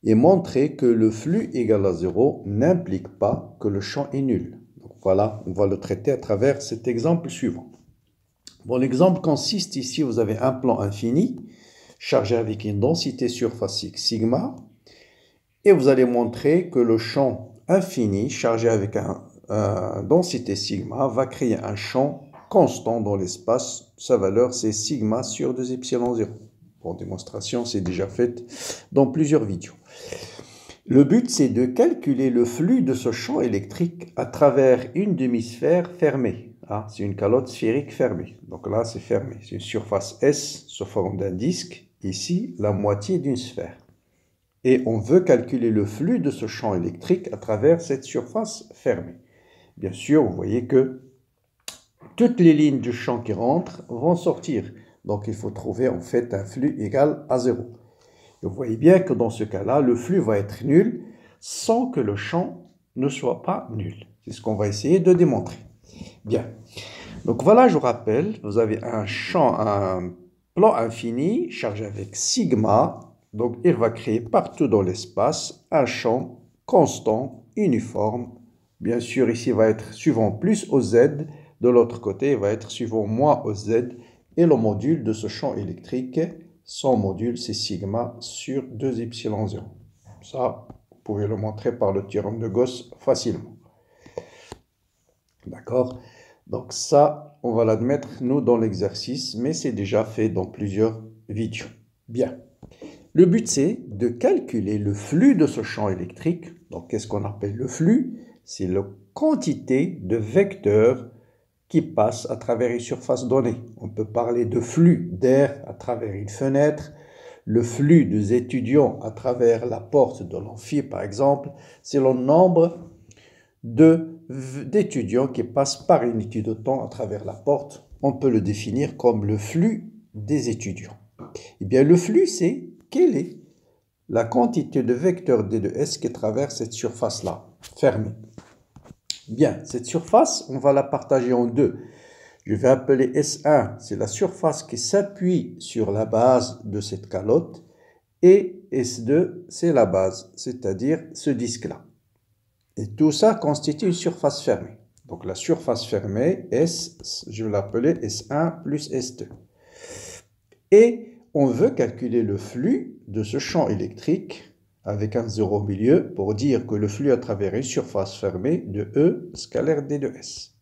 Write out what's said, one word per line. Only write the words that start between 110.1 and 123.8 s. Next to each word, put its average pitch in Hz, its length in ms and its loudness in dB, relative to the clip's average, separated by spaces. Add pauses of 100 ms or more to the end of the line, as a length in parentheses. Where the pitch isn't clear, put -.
vecteurs 113 920 2 (580)
qui 160 140 2
passent - 480 -2
à 131 60 -4
travers 120 340 -2
une 120 100 -4
surface 123 480 -4
donnée. 120 280 2 (220)
On - 120 -10
peut 107 160 -6
parler 117 400 -2
de 107 140 0
flux 170 540 4
d'air 131 520 2
à - 80 -14
travers 117 400 -6
une 104 160 -8
fenêtre, 139 640 0 (540)
le 113 180 2
flux 143 420 6
des 104 280 0
étudiants 123 640 2
à 98 100 -8
travers 120 560 0
la 110 140 -6
porte - 420 2
de 87 160 -10
l'amphi, - 460 -6
par 95 180 -8
exemple. 135 480 0 (320)
C'est - 180 -2
le 131 140 4
nombre 165 800 4 (720)
de, 160 560 6 (460)